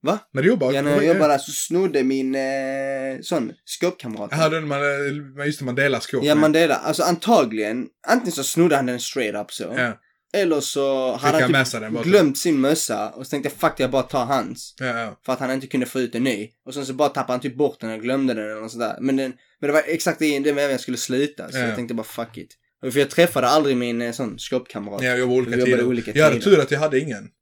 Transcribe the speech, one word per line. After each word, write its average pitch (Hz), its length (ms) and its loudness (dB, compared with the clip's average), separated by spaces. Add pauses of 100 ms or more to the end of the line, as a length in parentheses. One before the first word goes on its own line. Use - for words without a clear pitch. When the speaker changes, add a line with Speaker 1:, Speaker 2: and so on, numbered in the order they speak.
Speaker 1:
Va? 202 120 0 (140)
Speaker 2:
När 139 80 -2
du 156 80 4
jobbar? 156 240 2
Speaker 1:
Ja, 139 80 0
när 147 100 0
jag 143 120 4
Speaker 2:
Ja. 151 100 4
Speaker 1:
jobbade 151 200 4
där 139 40 2
så 135 140 -6
snodde 160 520 0
min, 135 320 0
eh, 135 60 -2 (800)
sån 147 300 -4 (140)
skåpkamrat. 107 640 -6
Speaker 2:
Jaha, 156 180 2
den 156 180 -4
man, 143 140 -2
eh, 143 320 -2 (240)
man, 143 80 -6
just 147 140 -2
det, 139 60 -8
man 123 100 -4
delar 135 240 2
skåp 120 240 -4
Speaker 1:
Ja, 147 120 4
Speaker 2:
med. 151 60 6
Speaker 1:
man 156 100 6
delar. 160 240 4
Alltså - 280 -2
antagligen, 127 800 2 (220)
antingen 240 240 2
så 135 120 -4
snodde 165 320 4
han 139 100 2
den 123 140 -4
straight 110 360 -4
up 104 160 -6
så. 98 260 -8
Speaker 2:
Ja. 120 220 -2 (340)
Speaker 1:
Eller 175 260 2
så 135 540 -2
Speaker 2:
Fick - 80 -6
Speaker 1:
hade 147 120 2
Speaker 2:
han 156 100 4
Speaker 1:
han 127 80 2
Speaker 2:
med 135 140 4
Speaker 1:
typ - 60 -8
Speaker 2:
sig 113 100 -6
den 110 120 -8
bara, 117 100 -4
Speaker 1:
glömt 170 340 4
sin 156 240 2
mössa 120 480 0
och 127 160 -14
så - 40 -18
tänkte 143 240 -4
jag, - 180 2
"Fuck, - 80 -14
jag 131 120 0
bara 131 120 0
tar 127 220 -2
hans." 127 540 -4
Speaker 2:
Ja, 131 60 -6
ja. 117 400 -6
Speaker 1:
För 131 80 -2
att 123 60 -6
han 131 120 -4
inte 135 160 -6
kunde 127 180 -2
få 131 140 -6
ut 120 160 -4
en 117 80 -2
ny. 113 240 -2 (180)
Och 127 80 -14
sen 139 120 -6
så 131 80 -8
bara 143 160 2
tappade 131 240 -4
han 123 60 -2
typ 127 180 -8
bort 139 220 0
den 113 120 -8
och 110 100 -10
glömde 127 320 0
den 107 100 -4
eller 107 180 -10
något 113 100 -12
sådär. 117 300 -4
Men 135 140 0
den, 135 180 -2 (280)
men 147 60 -2
det 143 60 0
var 156 140 6
exakt 160 340 -2
i 147 180 2
den 143 160 2
vevan 143 160 0
jag 127 80 -2
skulle 127 180 -6
sluta. 139 540 -4
Så 131 60 -6
Speaker 2:
Ja. 127 80 -2
Speaker 1:
jag 113 100 -4
tänkte 120 180 -6
bara, 113 100 -4
"Fuck 117 340 -10
it." - 120 -16 (360)
Och 127 80 -4
för 135 60 4
jag 139 100 4
träffade 151 380 4
aldrig 139 300 4
min, 120 240 -2
eh, 120 100 -4
sån 113 280 -6
skåpkamrat. 104 640 -6
Speaker 2:
Ja, 127 140 0
jag 127 100 0
var 123 80 2
olika 123 160 2
Speaker 1:
Vi 120 100 0
jobbade 127 160 4
Speaker 2:
tider. 120 100 2
Speaker 1:
olika 117 280 -2
Speaker 2:
Jag 151 80 6
hade 143 160 6
Speaker 1:
tider. 196 160 4
Speaker 2:
tur 151 60 6
att 135 100 0
jag 143 80 0
hade 147 200 2
ingen. 127 240 -8 (180)